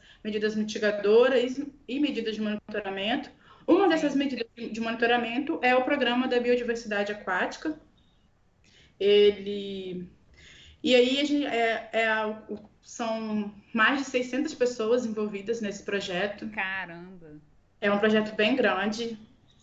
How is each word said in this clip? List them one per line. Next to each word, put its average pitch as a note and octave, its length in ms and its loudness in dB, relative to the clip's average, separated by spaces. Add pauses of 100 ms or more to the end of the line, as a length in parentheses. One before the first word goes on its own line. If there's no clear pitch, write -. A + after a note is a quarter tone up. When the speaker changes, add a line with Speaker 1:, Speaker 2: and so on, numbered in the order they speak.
(220)
Speaker 1:
medidas G#3+ 320 -2
mitigadoras A3 1080 2 (280)
e B3+ 100 -4
medidas A3 380 -2
de G#3 40 -8
monitoramento. G#3 880 -4 (380)
Uma F#4 220 6
dessas D#4 240 2
Speaker 2:
Sim. C#4 80 0
Speaker 1:
medidas B3+ 260 -4 (100)
de A3+ 240 -8
monitoramento A#3 840 0
é B3+ 120 4
o B3+ 80 4
Programa B3+ 460 0
da B3 100 2
Biodiversidade A3+ 720 0
Aquática. C4 640 -4 (1200)
Ele, G3 1080 2 (720)
e B3 140 4
aí B3+ 260 6
a D4 40 2
gente, C#4+ 200 0
é, A#3 480 0
é A3+ 160 0
a, A3 200 0 (200)
o, G#3+ 100 -8 (220)
são A3 720 -4 (220)
mais A#3 240 2
de C4+ 80 -4
seiscentas B3+ 480 -4
pessoas A#3+ 500 0
envolvidas G#3+ 560 -4
nesse G3+ 220 -6
projeto. G3+ 640 -4
Speaker 2:
Caramba! F#3 840 -10 (460)
Speaker 1:
É G#3 140 2
um G3+ 60 2
projeto G#3+ 360 2
bem A3+ 220 2
grande, A3 600 -2 (440)